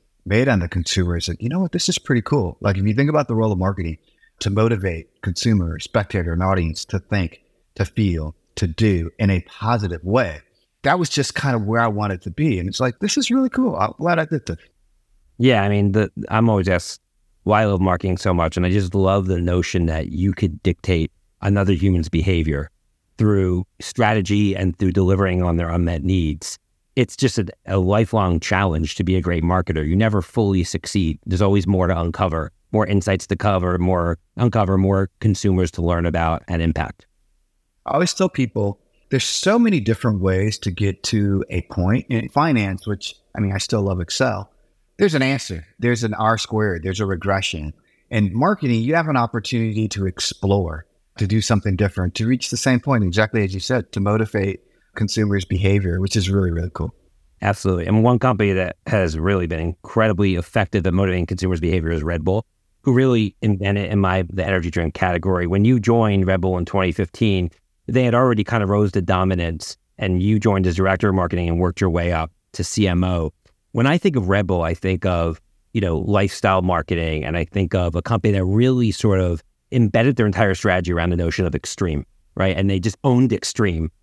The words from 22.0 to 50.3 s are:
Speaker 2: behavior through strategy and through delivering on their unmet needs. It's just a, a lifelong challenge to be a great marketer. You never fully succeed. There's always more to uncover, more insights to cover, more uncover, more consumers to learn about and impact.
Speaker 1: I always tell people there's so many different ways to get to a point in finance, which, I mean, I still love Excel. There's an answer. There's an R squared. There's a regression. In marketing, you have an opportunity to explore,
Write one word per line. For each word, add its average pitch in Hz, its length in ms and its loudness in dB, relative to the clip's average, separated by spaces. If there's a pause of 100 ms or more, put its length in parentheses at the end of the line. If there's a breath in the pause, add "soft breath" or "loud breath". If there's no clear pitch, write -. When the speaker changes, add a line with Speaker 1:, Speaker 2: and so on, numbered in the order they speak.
Speaker 2:
behavior 78 600 -2 (460)
through 95 500 2 (140)
strategy 104 760 0
and 92 220 -2
through 92 160 0
delivering 92 500 2
on 87 140 0
their 85 140 -2
unmet 85 340 -2
needs. 82 540 -2 (360)
It's 127 220 -2
just - 220 0
a, 95 80 0 (180)
a 95 140 -2
lifelong 95 640 2
challenge 85 560 0
to 98 80 -2
be 92 120 2
a 90 60 0
great 85 200 -2
marketer. 87 440 0
You 82 100 0
never 107 240 2
fully 98 420 0
succeed. 82 600 -2
There's 92 160 -2
always 101 260 2
more 92 200 2
to 85 120 0
uncover, 85 540 -2 (200)
more 107 140 2
insights 98 420 0
to 98 80 -2
cover, 90 420 0
more 87 400 0 (180)
uncover, 104 400 2
more 95 320 2 (120)
consumers 92 500 2
to - 120 -6
learn 85 220 0
about 82 440 0
and 85 120 -2
impact. 82 460 -4 (800)
Speaker 1:
I - 60 -6
always 170 200 0
tell 190 160 0
people 107 500 -2 (300)
there's 135 160 0
so - 340 0
many 214 220 2
different 107 400 0
ways 95 380 0
to - 120 -4
get 95 340 -2
to 101 440 0
a - 140 -4
point 95 480 0
in 113 180 -2
finance, 113 580 0
which, - 280 -8 (200)
I - 60 -6
mean, 98 120 0
I 98 60 -2
still 107 240 -2
love 98 180 -2
Excel. 98 500 -4 (480)
There's 196 160 2
an 139 80 2
answer. 127 420 -4 (140)
There's 117 240 0
an 110 120 -2
R 110 240 2
squared. 104 440 -2
There's 92 160 -4
a 104 80 -2
regression. 92 640 -4 (380)
In 104 260 0
marketing, 131 460 0
you 143 140 0
have 165 100 0
an 147 100 0
opportunity 113 680 -2
to 98 200 -4
explore, 92 800 -2 (320)